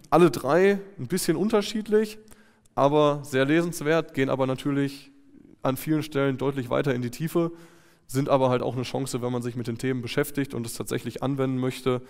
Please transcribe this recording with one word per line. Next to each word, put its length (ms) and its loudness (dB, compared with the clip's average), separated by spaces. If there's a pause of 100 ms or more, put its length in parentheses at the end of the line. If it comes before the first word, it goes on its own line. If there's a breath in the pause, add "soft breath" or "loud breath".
alle 220 8
drei 500 2 (180)
ein 80 -8
bisschen 300 0
unterschiedlich, 840 0 (560 soft breath)
aber 500 4
sehr 200 2
lesenswert, 720 0
gehen 160 0
aber 160 0
natürlich 640 -2 (520)
an 140 0
vielen 260 0
Stellen 360 -2
deutlich 320 -4
weiter 240 0
in 80 -4
die 80 -4
Tiefe, 420 -2 (540 loud breath)
sind 220 -2
aber 200 4
halt 140 0
auch 120 -2
eine 80 -4
Chance, 400 -6
wenn 100 -2
man 100 -4
sich 140 -6
mit 100 -8
den 120 -6
Themen 240 -4
beschäftigt 520 -4
und 120 -6
es 80 -10
tatsächlich 480 -6
anwenden 360 -2
möchte, 520 -2